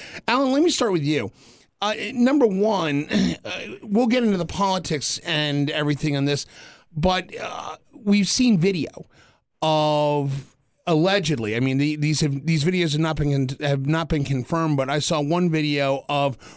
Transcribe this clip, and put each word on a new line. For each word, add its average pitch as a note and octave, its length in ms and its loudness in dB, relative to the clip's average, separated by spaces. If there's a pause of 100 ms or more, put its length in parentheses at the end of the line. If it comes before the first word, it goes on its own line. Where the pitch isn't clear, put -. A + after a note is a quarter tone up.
(280)
Alan, C4 240 2
let C#4+ 120 2
me F4 60 4
start A#3+ 220 0
with E3 120 0
you. C#3 280 -2 (500)
Uh, G#3+ 120 -2 (180)
number C4 340 4
one, F#3 640 0
<clears throat> F#3+ 360 0
uh, F3+ 140 -8 (240)
we'll A3 240 2
get B3 160 2
into G#3 140 2
the E3+ 80 -2
politics F#3 760 -2
and D3 500 0
everything D3 480 -2
on C#3 80 0
this, C#3+ 200 -2 (480)
but, F#3 360 0 (100)
uh, - 380 -12 (160)
we've G3+ 340 2
seen B3 300 4
video F3+ 480 -2 (560)
of D3 960 0 (280)
allegedly, D#3 680 2
I A#2+ 60 0
mean, C3 160 2
the, D3+ 180 0
these D3+ 240 0
have, C#3 260 -2
these D#3 200 2
videos F3 260 0
have D3 80 0
not D#3+ 160 0
been C#3+ 320 0
con-, C3+ 180 -6
have C#3 200 0
not D#3+ 240 0
been D3 160 0
confirmed, D3 500 -2
but C3+ 140 0
I D3 100 -2
saw D3+ 220 -2
one E3+ 280 0
video C#3+ 600 0
of C#3+ 260 0 (220)